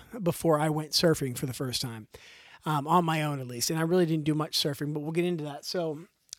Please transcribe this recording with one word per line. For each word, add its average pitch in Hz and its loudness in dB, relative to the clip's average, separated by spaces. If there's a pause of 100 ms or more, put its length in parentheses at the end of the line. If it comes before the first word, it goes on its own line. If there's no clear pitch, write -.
(220)
before 165 2
I 156 2
went 156 -2
surfing 143 2
for - -4
the 127 -4
first 127 -4
time, 113 -10 (580)
um, 151 0
on 170 6
my 160 0
own 147 -2
at 127 -8
least. 120 -4
And 165 0
I 160 2
really 175 4
didn't 160 0
do 151 2
much 151 -2
surfing, 147 -2
but 151 -4
we'll 151 -6
get 170 0
into 175 -2
that. 147 -10
So 160 -4 (400)